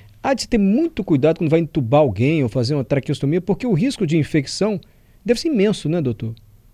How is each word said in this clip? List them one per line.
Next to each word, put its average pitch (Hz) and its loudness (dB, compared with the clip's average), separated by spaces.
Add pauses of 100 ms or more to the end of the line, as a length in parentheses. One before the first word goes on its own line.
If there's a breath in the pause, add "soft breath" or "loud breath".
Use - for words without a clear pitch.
(220 loud breath)
Há 269 0
de - -2
se - -12
ter - 2
muito 220 0
cuidado 151 2
quando 160 -2
vai 165 4
entubar 143 0
alguém 135 2
ou 120 -2
fazer 127 -2
uma 135 -2
traqueostomia, 143 -2
porque 202 -2
o 240 0
risco 196 0
de 156 0
infecção 165 -2 (440 soft breath)
deve 233 0
ser 339 -4
imenso, 208 0
né, 170 0
doutor? 117 -4 (420)